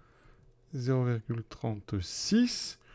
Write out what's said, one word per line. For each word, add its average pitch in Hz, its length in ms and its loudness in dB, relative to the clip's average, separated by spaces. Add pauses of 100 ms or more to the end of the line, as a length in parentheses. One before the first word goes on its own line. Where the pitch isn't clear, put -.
(720)
zéro 127 320 2
virgule 117 400 0
trente-six. - 1300 -2 (160)